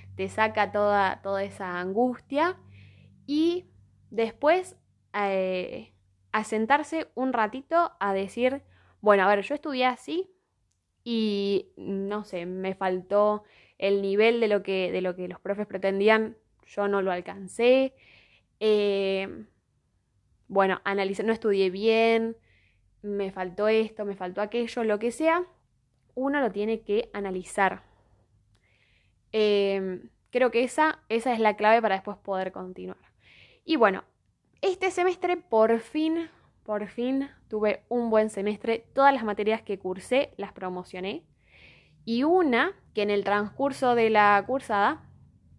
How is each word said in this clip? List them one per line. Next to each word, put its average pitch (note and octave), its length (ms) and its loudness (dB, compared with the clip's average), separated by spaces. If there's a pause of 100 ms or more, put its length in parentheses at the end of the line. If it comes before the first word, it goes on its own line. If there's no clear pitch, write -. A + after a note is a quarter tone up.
(160)
te F#3+ 140 -6
saca G#3+ 420 0
toda, G3+ 500 2
toda G3 220 -4
esa G3 360 -8
angustia. B3 800 -2 (720)
Y E4 400 -2 (420)
después, D4 680 0 (360)
eh, F#3+ 800 -4 (380)
a A3 120 -2
sentarse C#4 720 -2
un C4 180 -4
ratito C4 680 -2
a G3 140 -2
decir, A#3 500 -2 (380)
"Bueno, G3+ 220 6
a F#3 40 4
ver, G3+ 160 4
yo C#4+ 120 -6
estudié C#4 300 -2
así D4+ 440 -4 (760)
y, G3+ 720 -2
no G3 480 -6
sé, F3 200 -8
me F#3 300 -6
faltó G3+ 680 0 (340)
el G3+ 240 2
nivel G#3+ 380 2
de A3+ 80 2
lo G3+ 160 2
que, F#3+ 280 -2
de F#3 100 -2
lo F3+ 140 -4
que F3+ 120 -8
los F3+ 120 -12
profes G3+ 280 -6
pretendían, G3+ 680 2 (300)
yo G3+ 200 -4
no G3+ 140 0
lo F#3+ 100 -2
alcancé. A3+ 840 2 (680)
Eh, G3+ 840 0 (1000)
bueno, F#3+ 380 2
analicé, G3 380 -2
no A3+ 100 2
estudié G3+ 360 2
bien, A3+ 680 2 (640)
me G3+ 300 -6
faltó F#3 360 -4
esto, A3 380 0
me G3+ 100 -6
faltó F#3 260 -8
aquello", A#3 420 -4
lo G#3 160 0
que A#3 120 -2
sea, E4 340 0 (680)
uno C#4 260 -2
lo A3+ 100 0
tiene G#3+ 300 -4
que G#3 320 -2
analizar. F#3+ 680 -2 (1500)
Em, G3 800 0 (220)
creo B3 200 2
que A#3 120 2
esa, D#4 360 0 (100)
esa A#3 240 0
es A3+ 60 -2
la G#3+ 180 4
clave G#3+ 240 4
para G3+ 140 0
después G3 220 -8
poder F#3+ 340 -6
continuar. F#3 460 -12 (680)
Y D#4+ 120 0
bueno, G3+ 260 4 (580)
este F#4+ 300 0
semestre F4+ 460 0
por A3+ 420 4
fin, D#4+ 500 -4 (340)
por G#3 240 -6
fin C4+ 420 -4 (200)
tuve G#3+ 400 -2
un A#3 200 -2
buen A3 200 4
semestre. G#3+ 640 -4
Todas C#4 200 4
las A#3+ 100 -4
materias G#3+ 380 -2
que G3 180 -8
cursé F#3+ 580 -2
las G3 160 -10
promocioné. F#3 680 -10 (840)
Y A#3 180 -2
una D#4+ 500 2 (200)
que G#3+ 80 -2
en G#3 80 0
el G3+ 140 0
transcurso A#3+ 720 0
de A3+ 140 2
la G#3 380 4
cursada B3 600 -2 (500)